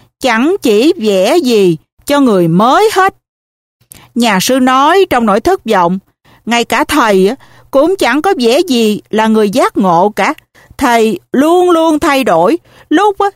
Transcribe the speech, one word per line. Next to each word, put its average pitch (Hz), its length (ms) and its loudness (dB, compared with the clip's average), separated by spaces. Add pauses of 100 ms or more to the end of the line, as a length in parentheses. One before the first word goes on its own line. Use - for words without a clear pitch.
(200)
chẳng 262 420 -2
chỉ 247 360 2
vẽ 214 400 0
gì 214 400 2 (280)
cho 285 140 -2
người 202 280 2
mới 254 460 2
hết." 381 220 0 (1000)
Nhà 226 260 0
sư 262 180 0
nói 277 500 2
trong 240 160 0
nỗi 214 160 0
thất 370 240 -2
vọng, 190 340 0 (460)
"Ngay 233 200 -2
cả 240 180 -2
thầy 214 440 0
á, 240 80 -2 (360)
cũng 320 240 0
chẳng 277 260 -2
có 392 180 -2
vẻ 247 200 0
gì 233 500 -2
là 220 180 0
người 220 220 0
giác 311 280 -2
ngộ 190 380 0
cả. 220 180 -2 (440)
Thầy 233 420 0 (140)
luôn 349 380 2
luôn 320 280 0
thay 277 240 -2
đổi, 196 340 0 (320)
lúc 392 300 0
á, 403 160 -2